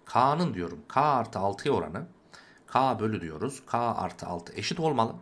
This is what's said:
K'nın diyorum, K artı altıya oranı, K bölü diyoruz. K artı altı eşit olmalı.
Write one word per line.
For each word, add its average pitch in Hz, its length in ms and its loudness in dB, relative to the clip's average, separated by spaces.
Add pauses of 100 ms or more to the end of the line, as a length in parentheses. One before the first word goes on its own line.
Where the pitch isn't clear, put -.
K'nın 143 480 4
diyorum, 87 240 -6 (100)
K - 120 2
artı 131 380 2
altıya 101 360 0
oranı, 92 320 -2 (600)
K 127 340 2
bölü 107 200 0
diyoruz. 85 460 -6
K 120 120 -2 (160)
artı 90 320 -6
altı 87 300 -8
eşit 170 240 -4
olmalı. 131 420 2